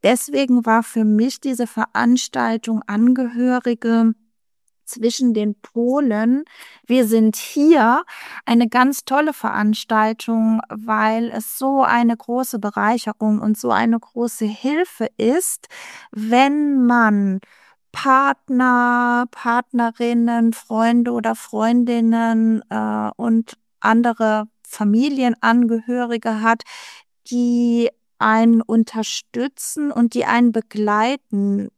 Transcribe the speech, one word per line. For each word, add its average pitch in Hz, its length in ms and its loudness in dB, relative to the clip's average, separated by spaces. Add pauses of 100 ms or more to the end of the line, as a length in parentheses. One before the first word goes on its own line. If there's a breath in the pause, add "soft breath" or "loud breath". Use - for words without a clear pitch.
Deswegen 247 600 0
war 226 180 2
für 220 200 -2
mich 214 360 2
diese 240 260 -4
Veranstaltung 226 1200 -2
Angehörige 240 1300 0 (800)
zwischen 240 400 0
den 208 220 -2
Polen, 247 920 -2 (420 loud breath)
wir 247 200 2
sind 220 300 2
hier, 285 680 2 (400 loud breath)
eine 233 240 2
ganz 254 360 0
tolle 294 280 0
Veranstaltung, 220 1400 -2
weil 220 600 -2
es - 280 -10
so 269 240 0
eine 233 340 2
große 240 420 -6
Bereicherung 214 800 -2
und 214 160 0
so 240 140 -4
eine 226 280 2
große 233 460 -6
Hilfe 262 720 -4
ist, 262 520 -2 (420 loud breath)
wenn 269 720 2
man 208 560 2 (520 soft breath)
Partner, 247 1400 0
Partnerinnen, 233 1200 0
Freunde 233 600 0
oder 226 220 -2
Freundinnen, 226 1300 0
äh, 214 480 -4
und 226 400 -2 (240)
andere 220 680 0 (180)
Familienangehörige 233 1700 0
hat, 226 220 0 (680 loud breath)
die 240 640 0 (280)
einen 226 440 4
unterstützen 240 1300 -4
und 233 240 0
die 240 100 -2
einen 240 280 2
begleiten 208 1300 -2